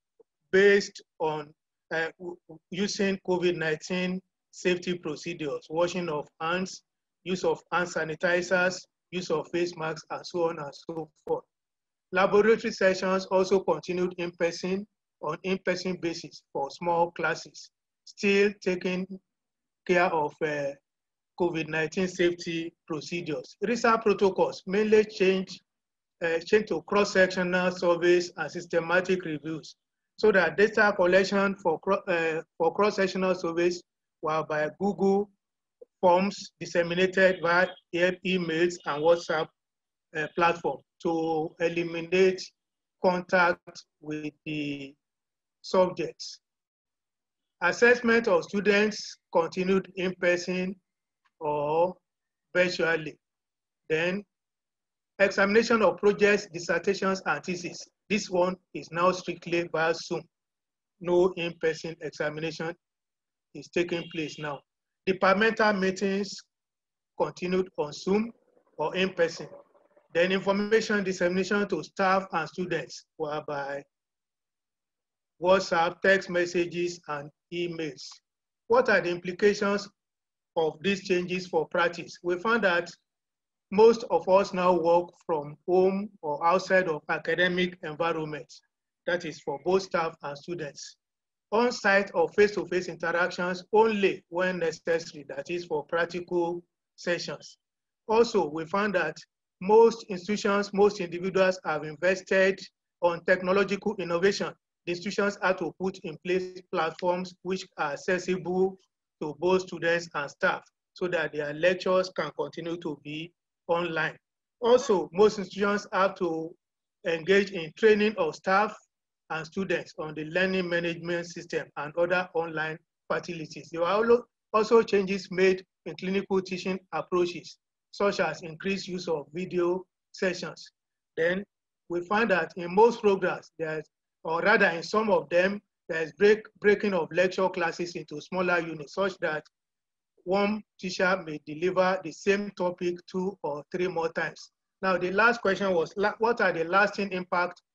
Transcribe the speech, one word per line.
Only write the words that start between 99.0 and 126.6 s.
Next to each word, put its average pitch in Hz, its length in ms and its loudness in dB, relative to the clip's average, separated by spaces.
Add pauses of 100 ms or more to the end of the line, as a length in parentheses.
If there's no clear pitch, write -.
most 226 460 8
institutions, 202 640 -2
most 202 260 4
individuals 185 640 0
have 151 200 -4
invested 185 760 0 (420)
on 170 220 0
technological 190 720 0
innovation. 170 560 0 (320)
The 170 80 -6
institutions 202 480 -4
had 185 180 0
to 156 220 -6
put 190 220 -4
in 156 240 -12
place 185 340 -4 (120)
platforms 180 720 -4
which 185 220 -4 (140)
are 151 140 -4
accessible 185 840 -2 (460)
to 151 160 -6
both 180 240 2
students 170 520 -2
and 143 140 -6
staff - 340 -2 (300)
so - 160 -6
that 160 240 -2
their 147 220 -6
lectures 185 640 0
can 156 180 -4
continue 165 420 -6
to 160 260 -8
be 156 280 -12 (360)
online. 165 480 -2 (440)
Also, 233 520 2
most 208 260 4
institutions 202 540 -2
have 190 240 2
to 165 340 -4 (560)
engage 190 460 2
in 160 240 -8
training 214 420 4
of 156 160 -2
staff 202 420 0 (540)
and 160 160 -6
students 175 520 -4
on 156 160 -8
the 156 120 -8
learning 185 420 0
management 170 580 -4
system 160 400 -8 (120)
and 147 180 -8
other 180 380 0
online 160 440 -4 (320)
facilities. 156 640 -8
There 165 80 -6
were 226 420 4 (300)
also 226 300 6
changes 196 480 0
made 185 340 2 (220)
in 156 100 -10
clinical 190 460 -2
teaching 185 360 -6 (140)